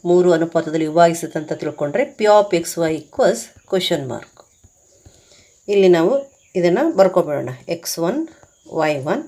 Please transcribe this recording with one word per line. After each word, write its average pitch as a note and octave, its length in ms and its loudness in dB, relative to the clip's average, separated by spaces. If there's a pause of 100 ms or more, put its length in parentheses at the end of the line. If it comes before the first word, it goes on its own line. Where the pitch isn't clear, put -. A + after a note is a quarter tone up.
ಮೂರು F3+ 280 4
ಅನುಪಾತದಲ್ಲಿ D#3+ 540 -2
ವಿಭಾಗಿಸುತ್ತೆ E3 500 2
ಅಂತ D3+ 200 -10
ತಿಳ್ಕೊಂಡ್ರೆ, D3+ 420 -4 (160)
P G#3+ 80 0 (100)
of G3+ 140 2 (120)
X - 120 -10 (140)
Y - 20 -2 (120)
equals A3+ 400 -2 (280)
question F3 300 -2 (120)
mark. - 220 -14 (1400)
ಇಲ್ಲಿ G3 160 6 (100)
ನಾವು F3+ 140 2 (460)
ಇದನ್ನ F3 220 2 (180)
ಬರ್ಕೊಬಿಡೋಣ. D3+ 520 0 (260)
ಎಕ್ಸ್ - 200 -10 (120)
ಒನ್, B3+ 100 -4 (640)
ವೈ D3+ 120 0 (200)
ಒನ್ C#4+ 160 -4